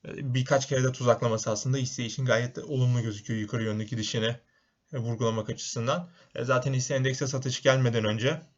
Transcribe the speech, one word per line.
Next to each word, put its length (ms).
E, 300
birkaç 340
kere 160
de 80
tuzaklaması 580
aslında 260
hisse 280
için 220
gayet 300
de 60
olumlu 400
gözüküyor 380
yukarı 220
yönlü 220
gidişini, 520
e, 60
vurgulamak 520
açısından. 600
E, 100
zaten 280
hisse 220
endekse 320
satış 360
gelmeden 420
önce 380